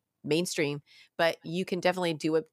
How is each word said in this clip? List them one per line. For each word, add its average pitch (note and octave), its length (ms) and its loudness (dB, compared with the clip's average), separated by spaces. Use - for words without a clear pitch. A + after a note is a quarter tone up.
mainstream, D3+ 580 0
but E3 260 2
you E3+ 220 -4
can F3+ 140 -2
definitely F3+ 340 2
do D#3 180 0
what D#3+ 220 2